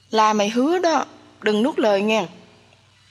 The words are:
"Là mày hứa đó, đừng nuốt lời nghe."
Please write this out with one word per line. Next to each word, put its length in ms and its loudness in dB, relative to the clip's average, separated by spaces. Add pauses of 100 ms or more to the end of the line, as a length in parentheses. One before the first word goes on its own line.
"Là 240 2
mày 160 0
hứa 300 0
đó, 260 0 (360)
đừng 220 0
nuốt 160 -2
lời 220 2
nghe." 240 -2 (840)